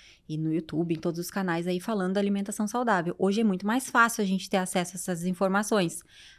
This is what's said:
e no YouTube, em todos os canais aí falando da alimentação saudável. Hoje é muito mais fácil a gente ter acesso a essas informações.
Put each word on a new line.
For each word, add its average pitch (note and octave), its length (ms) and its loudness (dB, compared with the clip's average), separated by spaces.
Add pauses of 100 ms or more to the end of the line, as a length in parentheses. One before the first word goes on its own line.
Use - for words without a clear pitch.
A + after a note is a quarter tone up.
(280)
e D#3 120 -6
no D#3 120 0
YouTube, E3 440 -2
em - 40 -2
todos E3+ 200 -4
os F3 100 -8
canais F3 380 -2
aí F3+ 120 0
falando F#3+ 340 -2
da G3+ 60 0
alimentação G3+ 480 -2
saudável. G3+ 520 0
Hoje G3+ 220 2
é - 20 4
muito G3 220 2
mais A#3 260 0
fácil A3+ 320 4
a - 20 2
gente F#3+ 240 0
ter G3+ 80 2
acesso F#3 360 0
a F#3 40 -12
essas F3 260 -4
informações. F#3+ 800 2 (380)